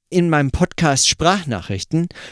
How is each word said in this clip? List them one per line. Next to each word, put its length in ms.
In 200
meinem 220
Podcast 560
Sprachnachrichten 1000